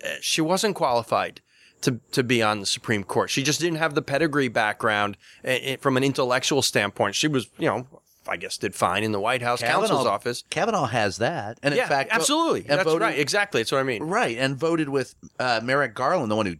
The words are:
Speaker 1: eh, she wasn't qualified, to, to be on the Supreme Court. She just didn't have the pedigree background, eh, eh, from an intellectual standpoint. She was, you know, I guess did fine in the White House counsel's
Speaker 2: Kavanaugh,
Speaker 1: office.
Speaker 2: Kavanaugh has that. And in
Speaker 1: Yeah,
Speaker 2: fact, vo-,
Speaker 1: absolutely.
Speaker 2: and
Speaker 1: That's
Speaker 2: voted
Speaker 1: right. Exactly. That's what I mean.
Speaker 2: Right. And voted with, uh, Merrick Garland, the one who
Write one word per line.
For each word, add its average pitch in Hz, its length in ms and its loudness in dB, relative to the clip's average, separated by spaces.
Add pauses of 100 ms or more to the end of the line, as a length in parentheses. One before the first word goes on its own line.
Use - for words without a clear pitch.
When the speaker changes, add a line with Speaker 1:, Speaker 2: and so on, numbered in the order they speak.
Speaker 1:
eh, 151 180 -6
she - 200 0
wasn't 185 360 2
qualified, 117 640 0 (420)
to, 123 180 0 (120)
to 139 100 2
be 117 200 2
on 107 180 2
the 95 60 -6
Supreme 101 380 -2
Court. 101 260 0
She 135 120 -2
just 143 180 0
didn't 165 180 0
have 156 160 -2
the 147 80 0
pedigree 143 460 0
background, 104 680 0 (280)
eh, 131 180 0
eh, 131 140 -4
from 135 200 2
an 131 80 2
intellectual 131 580 2
standpoint. 104 520 0
She 156 140 0
was, 131 200 0 (100)
you 165 100 -2
know, 120 180 -2 (440)
I 90 60 -2
guess 87 220 -10
did 101 160 -4
fine 101 300 2
in 110 80 0
the 98 80 0
White 120 200 0
House 120 220 -2
counsel's 165 380 2
Speaker 2:
Kavanaugh, 120 140 2
Speaker 1:
office. 120 360 -6
Speaker 2:
Kavanaugh 185 360 0
has 107 300 0
that. 117 460 -4
And 143 100 2
in 143 60 0
Speaker 1:
Yeah, 240 100 -2
Speaker 2:
fact, 143 220 0
vo-, 220 60 0
Speaker 1:
absolutely. 277 440 2
Speaker 2:
and 113 100 -10
Speaker 1:
That's 175 140 2
Speaker 2:
voted 160 160 2
Speaker 1:
right. 190 180 0
Exactly. 151 440 0
That's - 100 -2
what 139 60 0
I 135 60 0
mean. 123 180 -2
Speaker 2:
Right. 160 340 -2
And 135 200 0
voted 160 340 0
with, 135 240 -2 (240)
uh, 120 240 2
Merrick 131 320 0
Garland, 131 360 0
the 107 60 2
one 110 80 2
who 87 160 -2